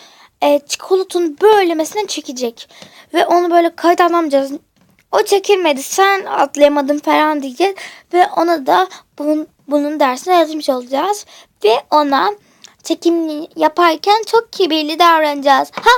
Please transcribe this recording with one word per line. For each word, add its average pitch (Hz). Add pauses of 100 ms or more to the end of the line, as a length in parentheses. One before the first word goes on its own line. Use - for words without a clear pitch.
(420)
e, 294
çikolatanın 359
böylemesinden 381
çekecek. 254 (460)
Ve 330
onu 349
böyle 339
kayıt 339
alamayacağız. 302 (600)
"O 415
çekilmedi, 381
sen 392
atlayamadın." 285
falan 302
diyeceğiz. 339 (380)
Ve 359
ona 330
da 359 (300)
bunun, 302 (200)
bunun 294
dersine 277
yazmış 311
olacağız. 269 (380)
Ve 440
ona 302 (520)
çekimini 330
yaparken 330
çok 453
kibirli 311
davranacağız. 294
Ha -